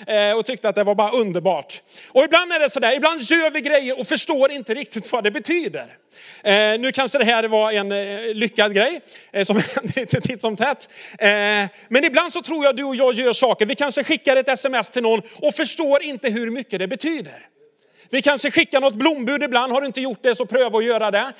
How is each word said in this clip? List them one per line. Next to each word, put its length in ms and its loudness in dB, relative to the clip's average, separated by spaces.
eh, 320 2
och 60 -2
tyckte 240 -4
att 60 0
det 100 2
var 100 2
bara 160 0
underbart. 720 -2
Och 160 6
ibland 280 4
är 80 0
det 100 2
så 100 -4
där, 160 2
ibland 240 2
gör 300 2
vi 100 -4
grejer 400 0
och 60 -8
förstår 460 2
inte 220 -8
riktigt 380 -8
vad 120 -2
det 60 0
betyder. 680 -4
Eh, 380 2
nu 120 -2
kanske 260 -2
det 60 2
här 200 2
var 280 2
en, 200 -2
eh, 420 -6
lyckad 400 0
grej, 260 0
eh, 120 0
som 120 0
<laughs> 180 -2
händer 260 -4
lite 200 -2
titt 200 -4
som 160 -2
tätt. 320 -2
Eh, 100 4
men 160 4
ibland 280 2
så 100 -4
tror 220 -4
jag 120 2
du 80 -6
och 120 -4
jag 180 2
gör 180 0
saker. 340 2
Vi 80 -4
kanske 300 -2
skickar 320 2
ett 120 2
S 160 -2
M 100 -2
S 160 -2
till 120 -4
någon 200 2
och 180 -2
förstår 480 0
inte 280 -6
hur 200 -4
mycket 280 -6
det 100 -4
betyder. 600 -8
Vi 120 0
kanske 280 2
skickar 300 2
något 140 2
blombud 480 0
ibland. 300 0
Har 80 0
du 60 -2
inte 140 -6
gjort 220 -6
det 120 2
så 120 -4
pröva 320 0
att 60 0
göra 260 0
det. 300 -2